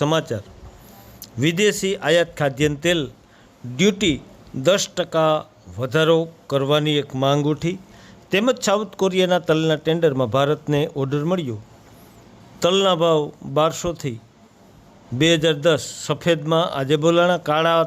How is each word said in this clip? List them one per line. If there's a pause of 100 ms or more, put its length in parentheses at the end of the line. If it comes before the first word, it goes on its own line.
સમાચાર. (1000)
વિદેશી
આયાત (100)
ખાદ્યાન્ન
તેલ (640)
ડ્યુટી (500)
દસ (120)
ટકા (440)
વધારો (320)
કરવાની
એક (140)
માંગ
ઉઠી, (540)
તેમજ (100)
સાઉથ
કોરિયાના
તલના
ટેન્ડરમાં
ભારતને (200)
ઓર્ડર
મળ્યો. (1040)
તલના
ભાવ (380)
બારસોથી (1000)
બે (140)
હજાર
દસ, (240)
સફેદમાં
આજે
બોલાણા,
કાળા